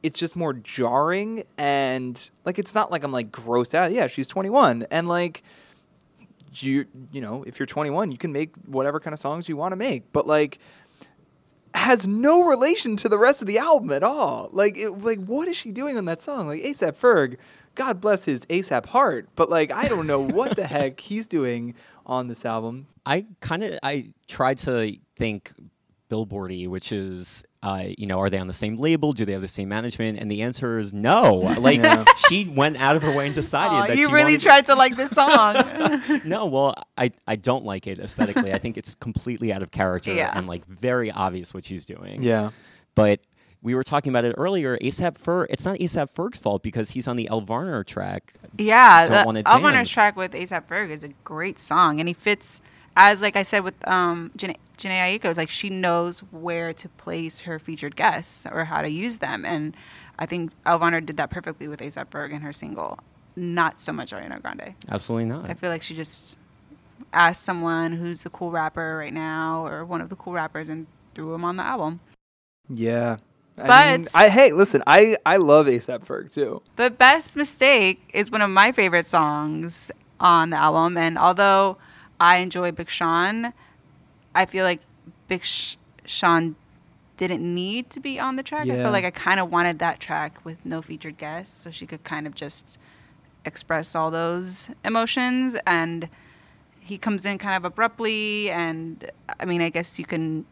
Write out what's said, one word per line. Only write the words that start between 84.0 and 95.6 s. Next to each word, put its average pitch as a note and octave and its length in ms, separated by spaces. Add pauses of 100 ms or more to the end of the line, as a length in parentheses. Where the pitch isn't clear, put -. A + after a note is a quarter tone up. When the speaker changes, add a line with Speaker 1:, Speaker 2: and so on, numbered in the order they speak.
Speaker 3:
I F#3 100
feel F#3 180
like F3+ 180 (460)
Big F3+ 160
Sh-, - 340 (280)
Sean E3 500 (640)
didn't F3+ 240 (120)
need G3+ 380
to - 80
be C4+ 200
on C4 160
the C4+ 80
track. D4+ 260
I - 60
Speaker 1:
Yeah. B2 80
Speaker 3:
feel - 80
like G3 140
I F3+ 60
kinda F#3 340
wanted E3+ 340
that E3+ 200
track D3+ 440
with E3 200
no D#3+ 200
featured D#3 340
guests D#3+ 460
so E3+ 80
she - 160
could D#3 160
kind D3+ 240
of C#3+ 80
just - 420 (640)
express - 520
all D#3+ 160
those F3 580 (160)
emotions, B3 800